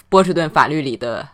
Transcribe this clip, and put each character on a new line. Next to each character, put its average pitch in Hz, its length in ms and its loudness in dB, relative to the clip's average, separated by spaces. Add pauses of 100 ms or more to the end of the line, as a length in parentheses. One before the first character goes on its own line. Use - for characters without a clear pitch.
《波 190 140 4
士 185 100 0
顿 160 160 -2
法 135 200 2
律》 151 120 -2
里 131 160 -6
的 120 380 -8